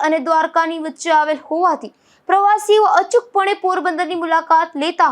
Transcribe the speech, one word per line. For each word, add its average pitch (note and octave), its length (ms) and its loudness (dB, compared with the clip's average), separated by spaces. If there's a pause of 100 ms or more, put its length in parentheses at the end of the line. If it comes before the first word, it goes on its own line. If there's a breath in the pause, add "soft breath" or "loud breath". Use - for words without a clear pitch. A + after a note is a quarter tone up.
અને D#4 160 0
દ્વારકાની D#4+ 640 -2
વચ્ચે D#4+ 320 -4
આવેલ D4+ 260 -2
હોવાથી D#4+ 500 -4 (360 soft breath)
પ્રવાસીઓ G#4 580 2 (140)
અચૂકપણે G4 640 -2
પોરબંદરની F4 580 -4
મુલાકાત E4 640 0
લેતા E4+ 260 0